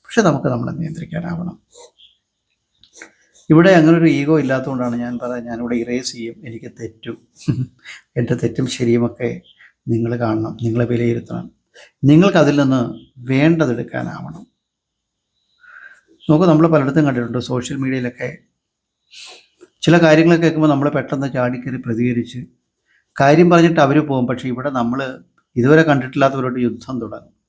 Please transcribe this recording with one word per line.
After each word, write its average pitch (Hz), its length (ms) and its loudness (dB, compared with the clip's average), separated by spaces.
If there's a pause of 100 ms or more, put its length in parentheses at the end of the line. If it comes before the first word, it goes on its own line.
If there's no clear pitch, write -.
പക്ഷെ - 240 0
നമുക്ക് 139 260 0
നമ്മളെ 120 260 -6
നിയന്ത്രിക്കാനാവണം. - 760 -8 (2000)
ഇവിടെ 170 260 6
അങ്ങനെ 160 220 6
ഒരു 165 80 4 (100)
ഈഗോ 143 240 0
ഇല്ലാത്തതുകൊണ്ടാണ് 127 640 -4
ഞാൻ 120 180 -10
പറയാം, 120 260 -8
ഞാനിവിടെ 120 360 -6
ഇറേസ് 123 320 -6
ചെയ്യും, 117 200 -12 (120)
എനിക്ക് 113 220 -16 (100)
തെറ്റും, 113 360 -12 (300)
<laughs> - 720 -8
എൻ്റെ 123 240 -2
തെറ്റും 123 340 -4
ശരിയുമൊക്കെ 120 540 0 (640)
നിങ്ങൾ 117 200 -2 (100)
കാണണം, 110 300 -4 (120)
നിങ്ങളെ 117 260 0
വിലയിരുത്തണം, 117 560 -4 (640)
നിങ്ങൾക്ക് 180 320 6
അതിൽ 143 200 4
നിന്ന് 131 180 2 (500)
വേണ്ടതെടുക്കാനാവണം. 131 1120 -2 (1800)
നോക്കൂ, 160 220 4
നമ്മൾ 156 240 4
പലയിടത്തും 147 340 2
കണ്ടിട്ടുണ്ട്, 120 320 -4 (100)
സോഷ്യൽ 135 340 -6
മീഡിയയിലൊക്കെ 127 440 -6 (1600)
ചില 160 200 4
കാര്യങ്ങൾ 160 380 6
കേൾക്കുമ്പോൾ 156 300 2
നമ്മൾ 139 240 0
പെട്ടെന്ന് 135 400 -4
ചാടിക്കറി 123 500 -4
പ്രതികരിച്ച് 120 540 -4 (800)
കാര്യം 151 320 6
പറഞ്ഞിട്ട് 165 340 4
അവർ 139 100 2 (120)
പോകും. 131 220 -2
പക്ഷേ 123 220 -6
ഇവിടെ 127 180 -6 (100)
നമ്മൾ 120 200 -2 (600)
ഇതുവരെ 151 300 6
കണ്ടിട്ടില്ലാത്തവരോട് 135 760 0
യുദ്ധം 123 360 -6
തുടങ്ങും. 107 320 -14 (140)